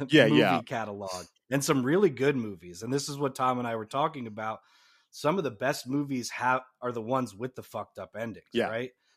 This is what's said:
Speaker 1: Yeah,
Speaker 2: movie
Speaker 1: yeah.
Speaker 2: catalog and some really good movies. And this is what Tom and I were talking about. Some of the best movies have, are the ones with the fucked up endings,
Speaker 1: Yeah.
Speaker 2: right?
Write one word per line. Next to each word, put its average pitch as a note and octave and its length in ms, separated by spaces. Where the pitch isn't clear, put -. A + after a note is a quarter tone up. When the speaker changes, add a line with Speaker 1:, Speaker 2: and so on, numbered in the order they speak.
Speaker 1:
Yeah, C#3 180
Speaker 2:
movie - 120
Speaker 1:
yeah. F#2 260
Speaker 2:
catalog G2+ 600
and C#3 140
some C#3 200
really F3 260
good C3+ 260
movies. F#2+ 480
And A#2+ 100
this C#3 160
is C#3+ 80
what C#3 180
Tom B2+ 240
and A#2+ 80
I A#2 80
were A2 100
talking C#3+ 420
about. G#2+ 320
Some D#3 260
of F#3 60
the C3 80
best B2+ 360
movies C3+ 440
have, B2+ 300
are B2 100
the A2+ 100
ones A#2+ 340
with B2 200
the - 80
fucked - 360
up F#2+ 200
endings, A2+ 320
Speaker 1:
Yeah. A3+ 180
Speaker 2:
right? B2 220